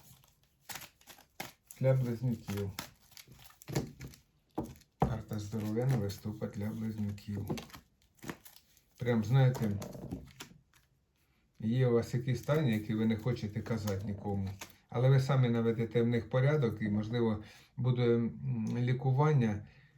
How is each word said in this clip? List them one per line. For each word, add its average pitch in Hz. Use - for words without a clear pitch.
для 131
близнюків. 113
Карта 107
здоров'я 107
на 131
листопад 104
для 104
близнюків. 104
Прям, 117
знаєте, 127
є 123
у 120
вас 117
якісь 127
тайни, 143
які 107
ви 110
не 110
хочете 110
казати 101
нікому. 98
Але 127
ви 135
самі 131
наведете 117
в 117
них 120
порядок 131
і, 107
можливо, 107
буде, 123
м, 117
лікування. 127